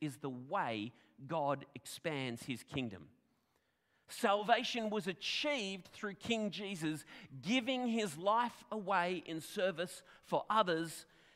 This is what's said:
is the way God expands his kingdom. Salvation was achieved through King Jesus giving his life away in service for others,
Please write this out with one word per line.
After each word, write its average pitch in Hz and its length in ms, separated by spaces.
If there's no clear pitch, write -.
is 143 160
the 143 120
way 123 640
God 143 480
expands 131 680
his - 200
kingdom. 110 460
Salvation 220 840
was 208 180
achieved 196 840
through 202 260
King 220 360
Jesus 160 540
giving 247 460
his 214 300
life 220 540
away 185 560
in 160 140
service 180 600
for - 260
others, 170 560